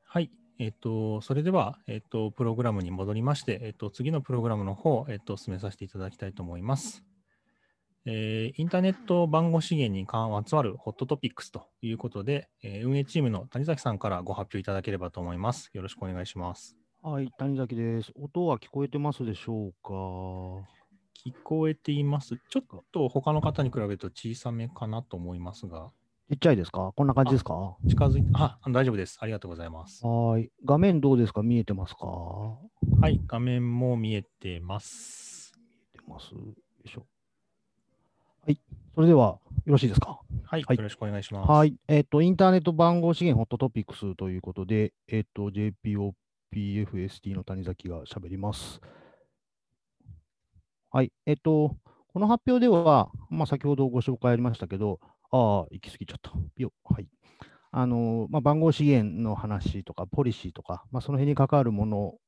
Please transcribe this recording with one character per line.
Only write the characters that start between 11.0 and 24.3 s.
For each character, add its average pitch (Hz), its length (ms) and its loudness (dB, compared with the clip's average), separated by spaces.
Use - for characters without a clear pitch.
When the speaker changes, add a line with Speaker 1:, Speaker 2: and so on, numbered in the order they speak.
Speaker 1:
ト 143 100 -2
ピ 131 120 -6
ッ - 40 -6
ク - 120 -16
ス - 80 -20
と - 160 -16
い 113 120 -6
う 113 60 -6
こ 117 120 -8
と 101 140 -10
で、 143 240 -4
え 104 180 -10
ー、 123 60 -4
運 139 100 0
営 139 60 -2
チ 160 160 -2
ー - 20 2
ム 123 80 2
の 107 160 -4
谷 131 180 -6
崎 156 160 -2
さ 120 120 -2
ん 98 80 -4
か 107 80 -4
ら 90 140 -4
ご 92 120 -6
発 95 120 -6
表 - 120 -8
い 92 60 -6
た 101 80 -4
だ 95 100 -2
け - 80 -6
れ 95 80 -4
ば 90 140 -8
と 90 80 -10
思 87 120 -6
い 87 60 -6
ま 110 140 -2
す。 - 220 -10
よ 92 80 -10
ろ 98 60 -10
し - 60 -14
く - 80 -14
お 98 40 -8
願 90 140 -8
い 90 60 -8
し - 120 -12
ま 87 180 -8
す。 - 200 -20
Speaker 2:
は 151 180 -6
い、 127 180 -6
谷 139 180 -4
崎 123 200 -6
で 113 260 -2
す。 - 140 -14
音 170 300 -4
は 131 120 0
聞 - 100 -16
こ 139 160 -4
え 139 40 -6
て 147 100 -6
ま 147 140 -2
す 131 120 -6
で 107 120 -4
し - 120 -12
ょ 107 200 -6
う 90 40 -14
か？ - 80 -12
Speaker 1:
聞 123 100 -12
こ 156 240 0
え 151 80 -2
て - 160 -4
い 147 100 0
ま 143 180 0
す。 120 160 -10
ち - 80 -6
ょ 269 40 0
っ - 300 -20
と 151 180 0
他 143 240 0
の 151 80 2
方 151 220 0
に 127 80 0
比 - 60 -8
べ 110 100 -2
る 98 120 -4
と 95 100 -10
小 117 260 -10